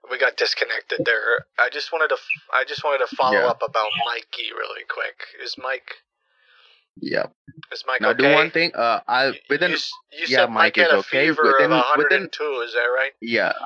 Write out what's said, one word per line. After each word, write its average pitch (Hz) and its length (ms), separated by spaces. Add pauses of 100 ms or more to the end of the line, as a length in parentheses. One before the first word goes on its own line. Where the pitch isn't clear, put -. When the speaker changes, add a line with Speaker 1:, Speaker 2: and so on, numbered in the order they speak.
Speaker 1:
We - 80
got 127 200
disconnected 117 680
there. 117 400 (140)
I 123 100
just - 220
wanted 156 180
to 139 60
f-, - 120 (260)
I 127 120
just 147 180
wanted 135 240
to - 80
follow 131 240
Speaker 2:
Yeah. 120 80
Speaker 1:
up 117 140
about 110 280 (160)
Mikey 117 520
really 107 320
quick. - 360 (180)
Is 131 140
Mike 131 380 (1000)
Speaker 2:
Yeah. - 300 (440)
Speaker 1:
is - 160
Mike 131 140
Speaker 2:
Now 127 80
Speaker 1:
okay? - 200
Speaker 2:
do - 40
one 147 180
thing. 170 240
Uh, 117 320
I'll 127 240
Speaker 1:
Y-, - 80 (100)
Speaker 2:
within 156 220
Speaker 1:
you 165 60
s-, - 140 (200)
you 160 160
Speaker 2:
yeah, 254 120
Speaker 1:
said 120 100
Speaker 2:
Mike - 40
Speaker 1:
Mike 107 240
had 165 100
Speaker 2:
is 160 60
Speaker 1:
a - 40
Speaker 2:
okay. 131 300
Speaker 1:
fever 156 160
Speaker 2:
Within, - 100
Speaker 1:
of - 160
Speaker 2:
within - 20
Speaker 1:
a 127 100
hundred 147 320
and - 180
two, 143 340
is 113 80
that 120 140
right? 131 240 (100)
Speaker 2:
Yeah. 110 320 (120)